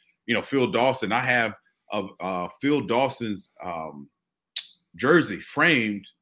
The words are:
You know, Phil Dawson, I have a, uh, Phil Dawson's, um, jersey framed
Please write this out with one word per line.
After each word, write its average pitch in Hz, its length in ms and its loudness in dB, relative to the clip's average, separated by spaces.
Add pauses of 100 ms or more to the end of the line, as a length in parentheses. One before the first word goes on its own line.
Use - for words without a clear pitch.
(260)
You 117 80 0
know, - 80 0
Phil 127 280 0
Dawson, 117 420 2
I 120 80 2
have 120 340 0 (380)
a, 101 140 -4 (140)
uh, 90 280 -4 (120)
Phil 143 220 2
Dawson's, 117 680 -2 (140)
um, 78 440 -10 (880)
jersey 127 440 2
framed 120 640 0 (160)